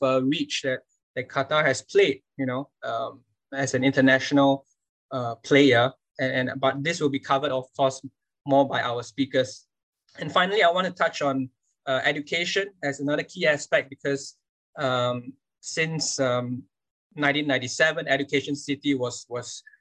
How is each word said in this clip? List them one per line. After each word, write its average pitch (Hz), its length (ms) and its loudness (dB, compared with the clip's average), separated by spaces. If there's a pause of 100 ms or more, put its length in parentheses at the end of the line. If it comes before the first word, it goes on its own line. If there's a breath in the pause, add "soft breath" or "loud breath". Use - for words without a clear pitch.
uh, 131 220 2
reach 147 380 -2
that, 131 180 -4 (340)
that 127 140 -8
Qatar 151 360 -2
has 131 180 0
played, 190 380 2 (160)
you 135 100 -4
know, 127 220 -4 (140)
um, 117 380 -6 (340)
as 135 200 -2
an 127 100 0
international, 135 800 4 (460)
uh, 120 240 -6
player. 131 560 6 (260)
And, 131 320 -2
and, 139 100 -8
but 135 220 0
this 165 180 -2
will 147 100 2
be 135 100 -4
covered, 139 320 0
of 131 140 -4 (100)
course, 135 280 0 (420)
more 139 220 4
by 120 140 -2
our 120 220 -4
speakers. - 640 -2 (520)
And - 120 -6
finally, 190 320 2
I 170 80 6
want 185 160 0
to 175 60 -4
touch 165 300 -2
on, 135 260 0 (380)
uh, 131 180 0
education 170 640 -2 (140)
as 143 180 -4
another 147 220 0
key 170 240 -4
aspect, 147 440 0
because, 139 460 -6 (420)
um, 123 540 -2 (280)
since, - 600 -4
um, 123 440 -2 (500)
nineteen 147 320 0
ninety-seven, 135 640 0
Education 139 480 -2
City 143 380 -4
was, 123 340 -6
was, 120 340 -10 (180 soft breath)